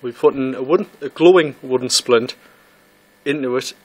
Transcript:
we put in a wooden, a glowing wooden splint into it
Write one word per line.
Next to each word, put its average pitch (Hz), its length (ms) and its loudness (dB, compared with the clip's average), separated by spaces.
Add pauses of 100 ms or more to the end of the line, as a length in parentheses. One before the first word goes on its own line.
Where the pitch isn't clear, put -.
we 123 100 -8
put 139 240 0
in 131 180 -4
a 127 80 -10
wooden, 170 260 0 (120)
a 143 80 -10
glowing 160 540 4
wooden 127 280 -4
splint 120 460 0 (880)
into 139 320 -4
it 127 180 -8 (100)